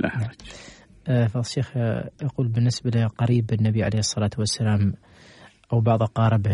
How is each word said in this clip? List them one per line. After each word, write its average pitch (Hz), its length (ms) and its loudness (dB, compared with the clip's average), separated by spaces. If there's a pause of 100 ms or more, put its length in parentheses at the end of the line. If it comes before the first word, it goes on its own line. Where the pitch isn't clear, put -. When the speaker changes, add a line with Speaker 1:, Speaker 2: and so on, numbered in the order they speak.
Speaker 1:
لا - 80 -2
Speaker 2:
نعم. 113 160 -4
Speaker 1:
حرج. 117 100 -8 (720)
Speaker 2:
آه، 120 180 2
فضل 117 180 -4
شيخ، - 320 -6
آه، 117 340 -2 (120)
يقول 131 260 -2
بالنسبة 120 420 0
لقريب 117 640 2
النبي 107 300 2
عليه 107 160 0
الصلاة 104 400 -2
والسلام 104 540 0 (800)
أو 117 80 4
بعض 113 220 4
أقاربه 110 520 2